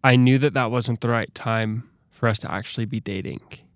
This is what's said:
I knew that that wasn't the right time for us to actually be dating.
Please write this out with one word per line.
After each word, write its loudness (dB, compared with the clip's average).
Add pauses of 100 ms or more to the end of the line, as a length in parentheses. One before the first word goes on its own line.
I 6
knew 6
that 0
that -2
wasn't -2
the -2
right -2
time -4 (200)
for 0
us -2
to -10
actually -6
be -6
dating. -8 (340)